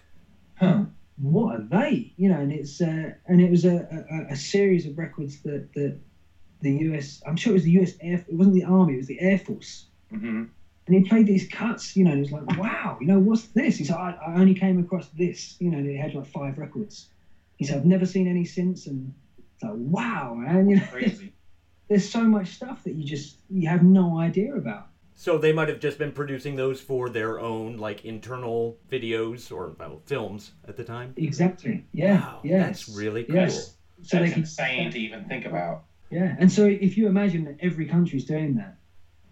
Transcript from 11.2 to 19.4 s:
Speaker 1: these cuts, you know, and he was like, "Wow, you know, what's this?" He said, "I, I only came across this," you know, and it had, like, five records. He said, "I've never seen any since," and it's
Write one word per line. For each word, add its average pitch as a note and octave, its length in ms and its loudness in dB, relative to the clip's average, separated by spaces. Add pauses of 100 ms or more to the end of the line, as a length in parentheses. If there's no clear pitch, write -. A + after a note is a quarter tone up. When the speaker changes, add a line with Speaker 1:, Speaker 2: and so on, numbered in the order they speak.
Speaker 1:
these G3 200 2
cuts, - 480 -6
you F#3+ 80 4
know, F3 80 6
and C#3+ 140 0
he C#3 80 -6
was - 0 -
like, D#3 260 -4
"Wow, G3+ 420 -4
you C3+ 60 -4
know, F#3+ 140 6
what's A3 280 4
this?" C4+ 280 2
He D3+ 80 -6
said, D3+ 120 -2
"I, F3 300 -8
I E3 140 -8
only F#3+ 140 8
came F#3 260 2
across E3+ 300 -4
this," - 500 -6
you F3 100 0
know, D3+ 80 -2
and C#3+ 80 -2
it C#3 100 -4
had, C#3 180 -6
like, C#3 120 -10
five C#3 320 -8
records. - 520 -12 (480)
He - 60 -4
said, D3 120 -4
"I've C#3 80 -2
never F3+ 200 6
seen F#3 220 0
any F3+ 180 0
since," F3+ 440 -6
and C3+ 260 -10 (240)
it's - 240 -20